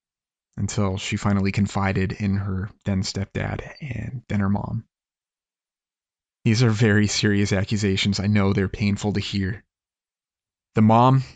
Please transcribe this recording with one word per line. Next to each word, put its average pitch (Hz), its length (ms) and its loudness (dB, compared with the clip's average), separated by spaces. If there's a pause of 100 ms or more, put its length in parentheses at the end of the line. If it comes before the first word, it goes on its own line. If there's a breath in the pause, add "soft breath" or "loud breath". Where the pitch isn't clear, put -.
(580)
until 98 380 -2
she - 220 -6
finally 98 340 0
confided 98 600 -2
in 98 240 -2
her 98 340 -6 (160)
then 95 160 -2
stepdad 101 800 -8
and 123 480 -10
then 101 120 -2
her 98 80 0
mom. 107 360 -4 (1600)
These 117 160 4
are 113 80 6
very 104 380 4
serious 101 440 0
accusations. 98 680 0
I 95 60 -2
know 101 260 2
they're 98 160 0
painful 101 460 -2
to 104 60 -2
hear. 98 440 -6 (1080)
The 110 60 2
mom 123 440 6 (120)